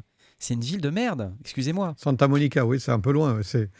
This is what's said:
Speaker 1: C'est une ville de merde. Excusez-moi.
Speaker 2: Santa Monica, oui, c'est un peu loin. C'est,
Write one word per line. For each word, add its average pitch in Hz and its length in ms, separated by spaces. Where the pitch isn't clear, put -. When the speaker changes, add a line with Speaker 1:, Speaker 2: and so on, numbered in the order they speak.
Speaker 1:
C'est - 160
une 117 60
ville 151 220
de 143 80
merde. 156 500
Excusez-moi. 160 560
Speaker 2:
Santa 139 320
Monica, 143 380
oui, 127 120
c'est 127 140
un 113 80
peu 95 120
loin. 139 300
C'est, 104 380